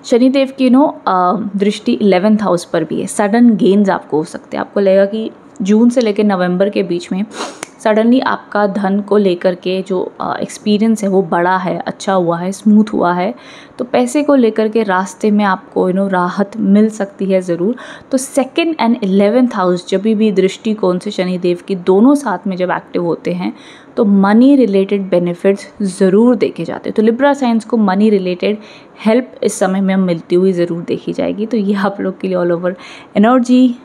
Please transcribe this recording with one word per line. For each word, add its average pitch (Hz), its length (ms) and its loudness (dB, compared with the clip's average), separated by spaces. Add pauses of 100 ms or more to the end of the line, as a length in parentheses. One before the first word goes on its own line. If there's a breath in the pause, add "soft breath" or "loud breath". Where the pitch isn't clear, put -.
शनिदेव 262 520 2
की, 254 120 2
you 254 100 6
know, 302 140 2 (140)
अ, 180 260 2 (240)
दृष्टि 208 360 -2
eleventh 208 480 2
house 180 240 -2
पर 165 180 -4
भी 160 180 -6
है, 190 60 -6
Sudden 226 480 2
gains 190 340 2
आपको - 280 -4
हो 156 60 0
सकते - 340 -12
हैं। - 40 -4
आपको - 180 -4
लगेगा 196 260 4
कि 220 260 -6 (300)
जून 214 280 4
से 247 120 0
लेकर 214 220 0
नवंबर 185 460 0
के 202 140 -2
बीच 175 280 -6
में 196 140 -4 (540 loud breath)
सडनली 226 400 2
आपका 208 480 -2
धन 196 340 -2
को 202 160 0
लेकर 185 380 0
के 185 260 -6
जो, 185 300 -4 (100)
अ, - 160 -6
experience 214 680 -2
है 196 60 -2
वो 190 120 2
बड़ा 180 360 0
है, 170 220 -4
अच्छा - 340 -6
हुआ 170 240 0
है, 180 140 -6
smooth 214 320 2 (100)
हुआ 175 200 0
है, 185 220 -4 (420 loud breath)
तो 247 80 -6
पैसे 247 380 0
को 285 120 2
लेकर 220 320 2
के 220 160 -2
रास्ते 196 480 -2
में 208 140 2
आपको, 185 460 -2
you 185 80 -2
know, 196 120 -2
राहत 185 460 -2
मिल 208 320 2
सकती 196 360 -6
है 190 160 0
ज़रूर। 180 340 -2 (360 loud breath)
तो 269 60 0
second 285 640 -2
and 233 220 0
eleventh 208 520 2
house 180 340 -2
जब 190 120 -2
भी 220 300 2
दृष्टिकोण 185 680 0
से 208 120 -8
शनिदेव 180 560 -2
की 196 80 -4
दोनों 196 400 4
साथ 247 320 -4
में 185 100 -6
जब 180 140 -2
active 175 320 -4
होते 170 300 -4
हैं 185 200 -6 (440 loud breath)
तो 240 80 2
money 208 500 4
related 196 540 0
benefits 175 580 0 (140)
ज़रूर 202 540 2
देखे - 300 -4
जाते - 240 -8
हैं। - 60 -8
तो 220 60 0
लिब्रा 240 320 2
signs 240 320 -2
को 240 120 -2
money 208 320 2
related 190 480 -2 (480 loud breath)
help 240 380 0
इस - 160 -2
समय 190 220 0
में 190 140 0
मिलती 175 400 -2
हुई 190 160 2
ज़रूर 170 320 -4
देखी 170 300 -6
जाएगी। 180 320 -4
तो 226 120 -4
ये 202 160 -2
आप 196 280 -4
लोग 190 180 -6
के 190 80 -8
लिए 185 100 -2
all 175 140 -2
over 180 220 -2 (440 loud breath)
energy 247 520 4 (160)